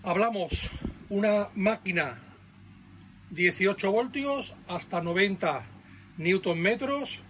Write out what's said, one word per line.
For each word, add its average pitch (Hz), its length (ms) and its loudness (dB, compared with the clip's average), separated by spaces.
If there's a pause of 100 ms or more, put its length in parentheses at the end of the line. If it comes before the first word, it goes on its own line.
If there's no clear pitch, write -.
Hablamos 190 640 0 (400)
una 208 460 2
máquina 185 640 0 (1120)
dieciocho 190 600 2
voltios 269 600 -2 (140)
hasta 180 340 -4
noventa 170 640 0 (540)
newton 170 440 2
metros 262 680 0